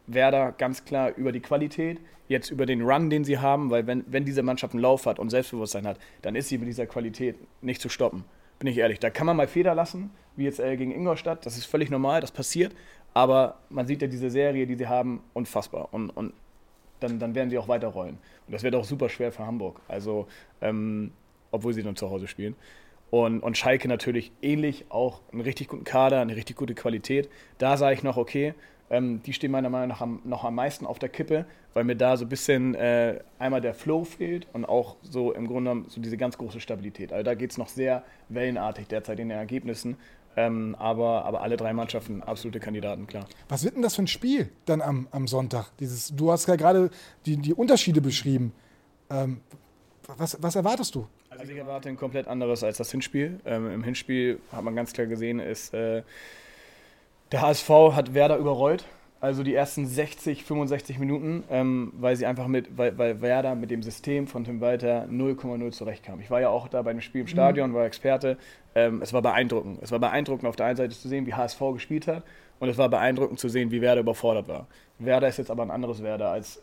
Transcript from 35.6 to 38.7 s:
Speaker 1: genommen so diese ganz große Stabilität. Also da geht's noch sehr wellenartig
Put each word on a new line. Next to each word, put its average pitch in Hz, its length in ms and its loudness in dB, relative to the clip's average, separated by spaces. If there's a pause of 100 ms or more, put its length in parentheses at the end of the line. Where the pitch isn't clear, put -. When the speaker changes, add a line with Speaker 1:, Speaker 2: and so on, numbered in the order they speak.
Speaker 1:
genommen 120 180 -2
so - 140 -12
diese 113 160 -6
ganz 123 200 -2
große 117 220 -10
Stabilität. 101 540 -8
Also 104 100 -2
da 120 100 0
geht's 123 240 -6
noch 113 120 -6
sehr 131 340 0 (240)
wellenartig 113 600 -4